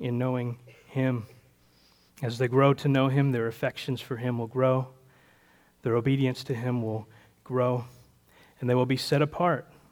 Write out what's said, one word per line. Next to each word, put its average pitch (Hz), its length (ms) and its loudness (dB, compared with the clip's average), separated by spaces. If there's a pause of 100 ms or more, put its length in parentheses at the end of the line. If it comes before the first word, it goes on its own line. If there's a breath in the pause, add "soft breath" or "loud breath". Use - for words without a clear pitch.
in 120 180 -2
knowing 123 400 -2 (280)
him. 127 400 -2 (960 soft breath)
As 117 160 -4
they 127 100 2
grow 135 260 4
to 143 140 -4
know 135 200 4
him, 139 240 2
their 113 160 0
affections 123 520 -6
for - 160 -8
him 120 220 -4
will 113 100 -4
grow. 131 400 2 (920 soft breath)
Their 117 140 0
obedience 131 480 0
to 135 100 -6
him 123 280 -2
will 110 260 -6 (340 soft breath)
grow. 123 420 0 (760 soft breath)
And 123 100 0
they 123 40 6
will 127 120 4
be 131 100 0
set 143 260 2
apart 151 440 0 (260 soft breath)